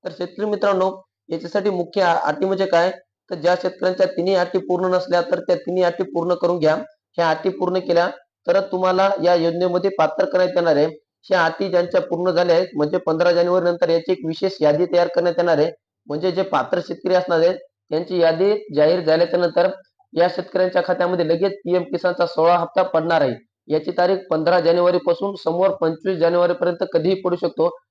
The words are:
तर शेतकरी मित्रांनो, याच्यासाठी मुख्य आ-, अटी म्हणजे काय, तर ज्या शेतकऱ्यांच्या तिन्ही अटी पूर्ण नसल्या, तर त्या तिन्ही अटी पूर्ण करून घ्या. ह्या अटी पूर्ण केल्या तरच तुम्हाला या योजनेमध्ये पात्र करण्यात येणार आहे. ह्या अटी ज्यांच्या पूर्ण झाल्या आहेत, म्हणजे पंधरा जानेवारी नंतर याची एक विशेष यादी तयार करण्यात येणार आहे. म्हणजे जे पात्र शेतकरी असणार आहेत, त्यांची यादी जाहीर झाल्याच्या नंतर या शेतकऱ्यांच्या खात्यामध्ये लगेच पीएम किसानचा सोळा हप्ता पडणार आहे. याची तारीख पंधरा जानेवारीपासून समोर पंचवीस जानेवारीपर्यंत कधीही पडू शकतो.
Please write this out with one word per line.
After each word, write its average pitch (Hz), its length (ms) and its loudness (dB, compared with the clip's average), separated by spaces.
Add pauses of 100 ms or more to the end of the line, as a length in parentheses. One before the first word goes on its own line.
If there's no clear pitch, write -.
तर 180 60 -8
शेतकरी 180 360 -8
मित्रांनो, 190 560 2 (260)
याच्यासाठी 180 420 -2
मुख्य 180 320 -2
आ-, 170 220 2
अटी 156 200 -2
म्हणजे 190 220 0
काय, 180 260 2 (380)
तर 185 40 -6
ज्या 175 200 0
शेतकऱ्यांच्या 185 520 -2
तिन्ही 185 280 -2
अटी 180 240 0
पूर्ण 180 360 -2
नसल्या, 180 260 0
तर 175 200 -2
त्या 180 160 0
तिन्ही 180 260 -2
अटी 175 200 0
पूर्ण 175 320 -2
करून 170 240 0
घ्या. 156 160 2 (380)
ह्या 170 180 0
अटी 156 180 -2
पूर्ण 185 300 -2
केल्या 175 320 2 (360)
तरच 190 260 0
तुम्हाला 185 380 2 (120)
या 175 120 4
योजनेमध्ये 175 640 0
पात्र 160 260 0
करण्यात 185 320 0
येणार 170 200 2
आहे. 147 100 4 (360)
ह्या 180 220 0
अटी 165 240 -2
ज्यांच्या 175 320 0
पूर्ण 180 300 -2
झाल्या 170 260 2
आहेत, 180 100 2 (100)
म्हणजे 151 220 0
पंधरा 170 340 0
जानेवारी 175 320 2
नंतर 175 240 0
याची 165 240 0
एक - 140 0
विशेष 185 340 -4
यादी 151 260 2
तयार 175 200 2
करण्यात 170 320 0
येणार 170 200 2
आहे. 160 120 2 (360)
म्हणजे 151 240 -2
जे 180 120 -2
पात्र 175 460 -2
शेतकरी 180 260 -4
असणार 180 240 2
आहेत, 175 160 4 (360)
त्यांची 175 280 -4
यादी 165 560 2
जाहीर 156 260 4
झाल्याच्या 165 380 2
नंतर 175 320 2 (460)
या 170 120 4
शेतकऱ्यांच्या 185 580 -2
खात्यामध्ये 180 420 -2
लगेच 180 240 0
पीएम 175 300 -2
किसानचा 175 440 -2
सोळा 170 320 2
हप्ता 170 240 -2
पडणार 165 380 0
आहे. 131 140 0 (320)
याची 156 320 -2
तारीख 180 180 2 (140)
पंधरा 170 300 0
जानेवारीपासून 175 720 0 (100)
समोर 175 240 0
पंचवीस 165 500 -2
जानेवारीपर्यंत 175 760 0
कधीही 170 220 0
पडू 180 220 -2
शकतो. 170 420 -2 (120)